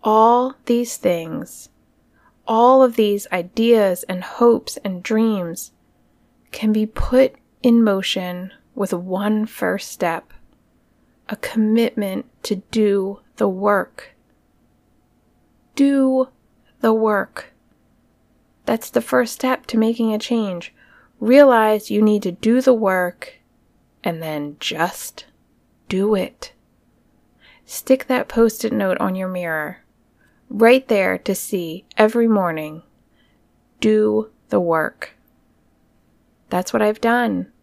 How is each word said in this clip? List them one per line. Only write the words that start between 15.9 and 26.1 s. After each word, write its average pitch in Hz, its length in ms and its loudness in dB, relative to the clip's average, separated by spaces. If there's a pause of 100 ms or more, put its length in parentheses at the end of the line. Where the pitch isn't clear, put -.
the 220 120 2
work. 214 600 -2 (1120)
That's - 240 -4
the 233 120 -2
first 240 320 -2
step 254 340 -4
to 226 100 -4
making 226 360 0
a 214 60 -4
change. 208 540 -6 (480)
Realize 226 680 6
you 208 120 0
need 214 220 2
to 180 100 -4
do 233 260 2
the 262 140 4
work 190 680 -2 (640)
and 165 180 -6
then 147 380 -8
just - 680 -6 (600)
do 196 260 0